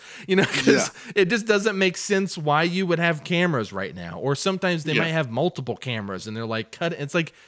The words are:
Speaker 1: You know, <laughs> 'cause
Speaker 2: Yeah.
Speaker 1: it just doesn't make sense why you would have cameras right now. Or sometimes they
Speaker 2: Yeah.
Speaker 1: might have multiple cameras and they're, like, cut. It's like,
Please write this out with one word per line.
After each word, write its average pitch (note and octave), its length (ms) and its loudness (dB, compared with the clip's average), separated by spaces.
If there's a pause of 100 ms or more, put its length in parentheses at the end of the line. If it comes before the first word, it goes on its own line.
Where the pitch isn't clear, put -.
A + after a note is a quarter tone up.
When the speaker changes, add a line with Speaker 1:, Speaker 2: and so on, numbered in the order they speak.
(280)
Speaker 1:
You F#3 100 4
know, G3 80 6
<laughs> - 60 -4
'cause - 140 -2
Speaker 2:
Yeah. B2 220 6 (260)
Speaker 1:
it G3 160 4
just A3+ 160 0
doesn't G#3 320 2
make F#3 180 2
sense G3 440 0
why D3+ 240 2
you F3+ 240 0
would E3+ 120 2
have E3 240 0
cameras E3+ 480 0
right F#2+ 220 -6
now. F2 240 -10
Or B2+ 180 0
sometimes F3+ 500 -2
they D#3 80 -2
Speaker 2:
Yeah. D#3 80 2
Speaker 1:
might E3 80 0
have D#3+ 200 0
multiple B2+ 460 -2
cameras G2 500 -6
and G#2+ 100 -10
they're, A#2 120 -6
like, A2 240 -4
cut. E3+ 220 -4
It's C#3+ 200 -8
like, E3+ 200 -2 (140)